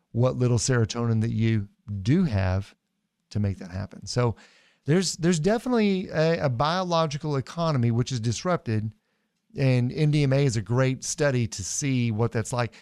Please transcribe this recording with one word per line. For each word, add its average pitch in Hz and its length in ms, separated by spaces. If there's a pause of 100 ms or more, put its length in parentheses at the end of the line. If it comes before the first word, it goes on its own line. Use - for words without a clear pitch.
(120)
what 127 240
little 123 220
serotonin 117 640
that 113 100
you 110 380 (340)
do 147 220
have 95 500 (560)
to - 80
make 98 200
that 90 120
happen. 98 360
So 120 280 (500)
there's, 170 340
there's 170 200
definitely 208 680
a, 165 380
a - 20
biological 156 880
economy 135 560
which 120 180
is 127 80
disrupted, 113 720 (680)
and 127 360
M 151 180
D 147 140
M 131 80
A 139 120
is 120 120
a 113 60
great 131 420
study 127 420
to - 160
see 123 480
what 113 220
that's 113 200
like. 120 300